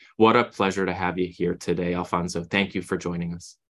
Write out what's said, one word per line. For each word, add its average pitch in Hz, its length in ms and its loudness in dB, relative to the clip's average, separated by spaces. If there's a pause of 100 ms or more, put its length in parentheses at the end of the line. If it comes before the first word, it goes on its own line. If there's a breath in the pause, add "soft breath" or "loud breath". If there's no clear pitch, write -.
(180 soft breath)
What 113 180 8
a 120 80 6
pleasure 95 420 0
to 90 80 0
have 90 240 -2
you 90 120 -2
here 87 260 -2
today, 87 380 -2
Alfonso. 87 500 -2
Thank 98 320 0
you 95 60 -2
for 92 160 -4
joining 87 360 -6
us. - 220 -14 (240)